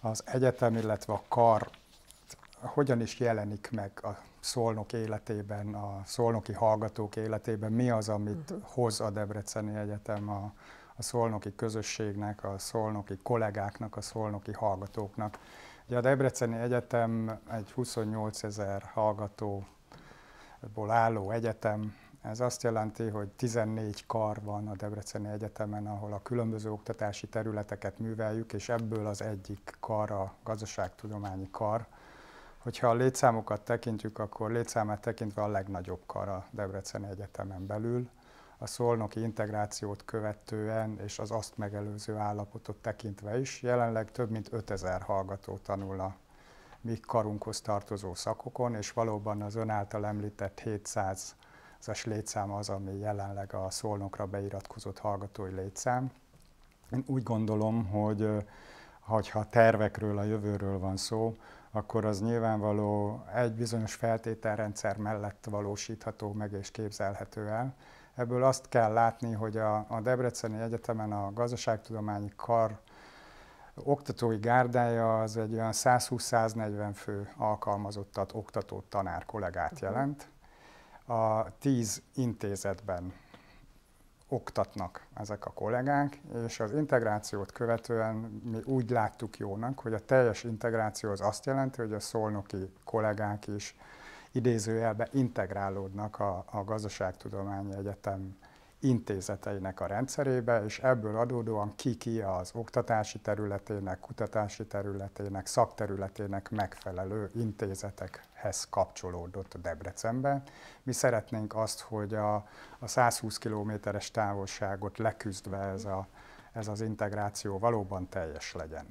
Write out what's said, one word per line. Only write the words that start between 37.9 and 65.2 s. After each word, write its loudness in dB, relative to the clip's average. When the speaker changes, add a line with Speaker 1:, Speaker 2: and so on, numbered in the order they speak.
Speaker 1:
A -8
szolnoki 2
integrációt -2
követően -4
és -8
az -6
azt -4
megelőző -4
állapotot -4
tekintve -4
is -6
jelenleg 2
több -2
mint -4
ötezer -2
hallgató -4
tanul -4
a -4
mi -4
karunkhoz 0
tartozó -2
szakokon, -2
és -4
valóban 0
az -6
ön 0
által 0
említett -4
hétszázas -6
létszám -2
az, -4
ami -4
jelenleg -4
a -2
Szolnokra -2
beiratkozott -6
hallgatói -4
létszám. 0
Én 0
úgy 2
gondolom, 2
hogy, 2
ö, 4
hogyha 0
tervekről, 8
a 2
jövőről 0
van 0
szó, 0
akkor 0
az 2
nyilvánvaló 2
egy 4
bizonyos -2
feltételrendszer 0
mellett -4